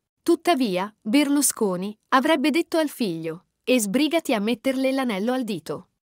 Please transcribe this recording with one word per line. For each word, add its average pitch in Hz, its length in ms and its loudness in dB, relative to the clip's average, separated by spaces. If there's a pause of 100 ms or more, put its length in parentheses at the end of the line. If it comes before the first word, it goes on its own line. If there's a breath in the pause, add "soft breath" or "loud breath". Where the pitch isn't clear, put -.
(280)
Tuttavia, 247 720 0
Berlusconi 220 1000 0 (120)
avrebbe 294 400 2
detto 330 280 0
al 311 120 0
figlio: 165 560 -6 (180)
"E 254 160 4
sbrigati 269 540 0
a 214 60 0
metterle 262 520 0
l'anello 240 400 -2
al 254 140 -2
dito". 170 460 -8 (120)